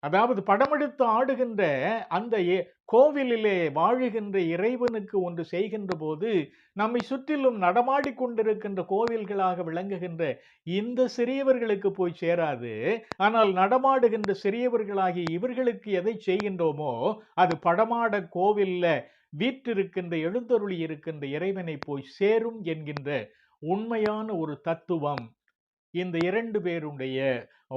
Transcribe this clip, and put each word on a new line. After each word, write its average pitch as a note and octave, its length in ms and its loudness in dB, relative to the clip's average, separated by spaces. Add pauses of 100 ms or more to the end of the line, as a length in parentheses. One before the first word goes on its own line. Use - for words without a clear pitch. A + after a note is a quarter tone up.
அதாவது G3 400 2
படமெடுத்து C4+ 640 2
ஆடுகின்ற A#3 580 0 (460)
அந்த G#3+ 340 -2
ஏ-, F3 240 0 (200)
கோவிலிலே A#3+ 680 4 (160)
வாழுகின்ற G#3 680 0
இறைவனுக்கு A3 840 0
ஒன்று E3+ 220 -4
செய்கின்ற G3 520 -4
போது D#3 340 -4 (420)
நம்மை A3 280 -2
சுற்றிலும் C4+ 580 -2
நடமாடி B3 520 2
கொண்டிருக்கின்ற G#3+ 760 -2
கோவில்களாக G3 760 0
விளங்குகின்ற E3+ 580 -6 (400)
இந்த A#3 460 0
சிறியவர்களுக்கு A#3+ 840 0
போய் F3+ 300 -2
சேராது. D3+ 520 0 (440)
ஆனால் G#3+ 360 4
நடமாடுகின்ற A3 920 4
சிறியவர்களாகிய G3+ 840 0
இவர்களுக்கு A3 640 -2
எதை F#3+ 220 0 (120)
செய்கின்றோமோ E3+ 680 0 (420)
அது F3 220 4
படமாட G#3+ 640 0 (140)
கோவில்ல F#3 520 2 (520)
வீற்றிருக்கின்ற, G3 840 -2
எழுந்தருளி G3+ 580 -2
இருக்கின்ற D#3 480 -8
இறைவனை E3 500 -4
போய் C#3 320 -8
சேரும் A3+ 540 0
என்கின்ற D3 480 -4 (520)
உண்மையான G#3+ 720 -2
ஒரு D#3 240 -6
தத்துவம் D3 640 -4 (680)
இந்த F3 240 -4
இரண்டு G#3+ 440 0
பேருடைய C#3+ 580 -4 (560)